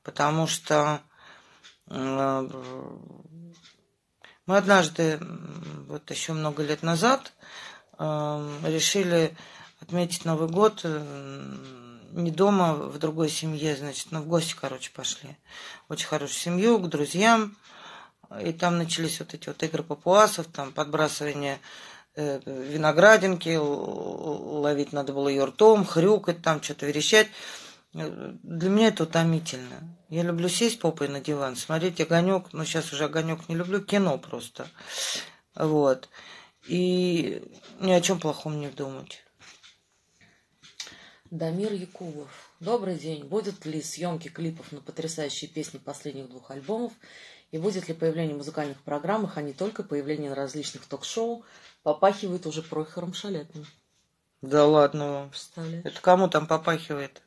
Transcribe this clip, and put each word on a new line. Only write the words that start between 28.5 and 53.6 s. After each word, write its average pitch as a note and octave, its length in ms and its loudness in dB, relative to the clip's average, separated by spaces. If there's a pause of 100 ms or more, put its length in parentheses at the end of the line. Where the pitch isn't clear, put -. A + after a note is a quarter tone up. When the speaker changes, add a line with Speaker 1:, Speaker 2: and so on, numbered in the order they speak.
Speaker 1:
меня A3 200 6
это G#3 140 0
утомительно. D#3+ 920 0 (140)
Я E3 140 -2
люблю F3 260 0
сесть A3+ 300 0
попой D3+ 300 0
на C#3 120 -4
диван, C#3 340 -2
смотреть E3 460 -2
огонёк, F3+ 520 2
ну, D#3 120 -4
щас D#3 280 -4
уже D3 120 -2
огонёк D#3+ 440 -4
не E3 60 -2
люблю, F#3 260 -2
кино G3 380 2
просто. - 480 -12 (880)
Вот. D3 540 2 (580)
И F3+ 760 0 (360)
ни F#3+ 120 2
о F3 100 8
чём F3 180 0
плохом D3+ 400 -4
не C#3+ 100 -6
думать. C3+ 540 -12 (2000)
Speaker 2:
Дамир E3+ 420 -4
Якубов. E3 560 -12 (300)
Добрый F#3+ 360 -2
день. D3 300 -8
Будут G3 400 -6
ли D#3 160 -6
съёмки E3 480 -8
клипов E3 420 -8
на C#3+ 100 -14
потрясающие D#3 680 -8
песни D3 300 -10
последних C3+ 500 -12
двух B2+ 220 -20
альбомов? G#3+ 420 -6 (580)
И D#3+ 80 -8
будет F#3 280 -2
ли E3 60 -6
появление D#3+ 420 0
в - 40 -8
музыкальных D3 420 -6
программах, E3+ 560 -2
а D3+ 40 -4
не C#3+ 120 -8
только G3+ 300 -6
появление D3 460 -4
на C3+ 60 -6
различных C#3 500 -6
ток-шоу? A#3 580 -6 (400)
Попахивает F#3+ 640 2
уже D#3 160 -6
Прохором E3+ 500 -8
Шаляпиным. D#3 540 -10 (760)